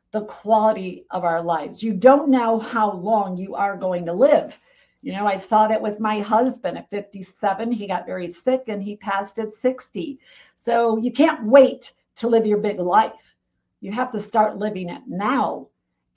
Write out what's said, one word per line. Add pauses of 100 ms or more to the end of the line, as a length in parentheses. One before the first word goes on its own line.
(120)
the
quality
of
our
lives.
You
don't
know
how
long
you
are
going
to
live. (440)
You
know,
I
saw
that
with
my
husband
at
fifty-seven,
he
got
very
sick
and
he
passed
at
sixty. (360)
So
you
can't
wait (220)
to
live
your
big
life. (440)
You
have
to
start
living
it
now. (500)